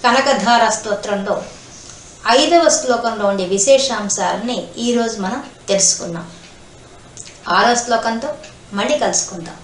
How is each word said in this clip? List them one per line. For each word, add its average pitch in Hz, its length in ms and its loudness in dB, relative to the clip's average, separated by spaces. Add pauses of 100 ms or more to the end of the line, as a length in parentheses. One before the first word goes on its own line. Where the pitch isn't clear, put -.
కనకధార 233 640 4
స్తోత్రంలో 202 720 -4 (840)
ఐదవ 311 400 4
శ్లోకంలో 226 580 0
ఉండే 190 180 0
విశేషాంశాలని 202 1200 0 (100)
ఈరోజు 233 440 0
మనం 233 220 -4 (240)
తెలుసుకున్నాం. 170 600 -2 (1200)
ఆరో 208 260 4
శ్లోకంతో 233 520 -2 (460)
మళ్ళీ 247 240 0
కలుసుకుందాం. 170 560 -4 (100)